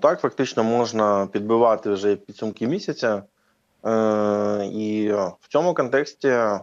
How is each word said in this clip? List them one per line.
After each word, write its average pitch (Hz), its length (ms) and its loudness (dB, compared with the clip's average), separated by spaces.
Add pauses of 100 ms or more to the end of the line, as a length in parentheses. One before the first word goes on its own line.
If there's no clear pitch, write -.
так, 165 200 2
фактично 123 420 -2
можна 110 680 0
підбивати 110 580 2
вже 101 260 0
підсумки 110 520 -8
місяця. 123 560 -4 (640)
Е, 104 880 0
і 107 400 -2
в 95 360 -4
цьому 165 240 2
контексті, 139 540 -2
е, 113 360 2